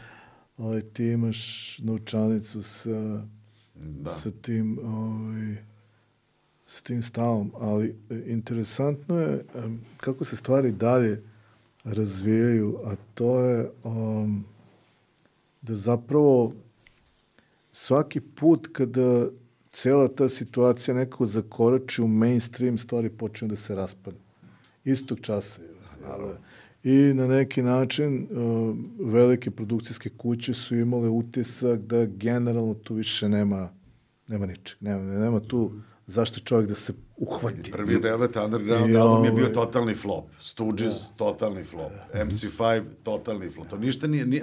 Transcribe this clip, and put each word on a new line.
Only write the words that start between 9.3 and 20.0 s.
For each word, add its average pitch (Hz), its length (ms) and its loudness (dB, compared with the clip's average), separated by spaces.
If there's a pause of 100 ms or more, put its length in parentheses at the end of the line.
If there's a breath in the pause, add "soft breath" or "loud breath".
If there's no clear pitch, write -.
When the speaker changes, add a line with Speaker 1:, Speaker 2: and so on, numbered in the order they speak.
Speaker 1:
em, 117 240 -8 (180)
kako - 280 -6
se - 100 -10
stvari 127 360 2
dalje 110 500 2 (640)
razvijaju, 107 1000 2
a 101 120 -6 (180)
to 123 260 2
je, 123 320 0 (120)
um, 110 600 -2 (1200)
da 113 120 -6
zapravo 120 800 4 (1160)
svaki 147 500 0
put - 460 4
kada 123 600 2 (440)
cela 139 360 4